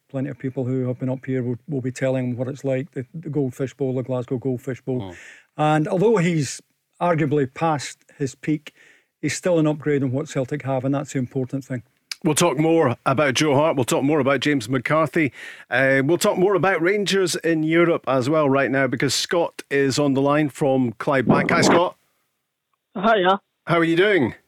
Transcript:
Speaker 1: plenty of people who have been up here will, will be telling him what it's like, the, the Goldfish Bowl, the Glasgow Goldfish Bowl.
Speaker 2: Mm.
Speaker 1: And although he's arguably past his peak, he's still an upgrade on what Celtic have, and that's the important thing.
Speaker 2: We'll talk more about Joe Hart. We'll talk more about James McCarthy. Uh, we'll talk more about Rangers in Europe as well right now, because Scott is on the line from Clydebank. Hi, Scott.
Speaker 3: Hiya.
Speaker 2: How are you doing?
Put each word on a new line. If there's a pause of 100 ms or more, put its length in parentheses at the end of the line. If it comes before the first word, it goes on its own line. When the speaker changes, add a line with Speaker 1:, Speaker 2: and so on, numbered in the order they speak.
Speaker 1:
plenty
of
people
who
have
been
up
here
will, (100)
will
be
telling
him
what
it's
like,
the,
the
Goldfish
Bowl,
the
Glasgow
Goldfish
Bowl.
Speaker 2:
Mm. (420)
Speaker 1:
And
although
he's (400)
arguably
past (180)
his
peak, (480)
he's
still
an
upgrade
on
what
Celtic
have,
and
that's
the
important
thing. (400)
Speaker 2:
We'll
talk
more
about
Joe
Hart.
We'll
talk
more
about
James
McCarthy. (380)
Uh,
we'll
talk
more
about
Rangers
in
Europe
as
well
right
now,
because
Scott
is
on
the
line
from
Clydebank.
Hi,
Scott. (1000)
Speaker 3:
Hiya. (280)
Speaker 2:
How
are
you
doing? (120)